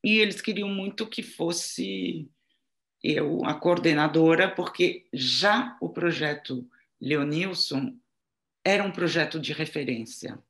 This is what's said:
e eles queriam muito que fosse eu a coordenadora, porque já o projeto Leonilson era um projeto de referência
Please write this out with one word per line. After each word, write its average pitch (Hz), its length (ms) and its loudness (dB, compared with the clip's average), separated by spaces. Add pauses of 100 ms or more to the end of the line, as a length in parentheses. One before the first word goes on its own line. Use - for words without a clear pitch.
e 220 140 4
eles 202 240 2
queriam 202 260 -2
muito 196 380 -4
que - 160 -8
fosse 170 1040 -4 (720)
eu - 420 0
a - 100 0
coordenadora, 165 960 4
porque - 640 -2
já 202 680 2
o 170 80 -6
projeto 147 800 -2 (320)
Leonilson 147 920 -2 (680)
era 202 220 2
um 190 60 -2
projeto 165 500 0
de 143 140 -6
referência 135 840 -6 (120)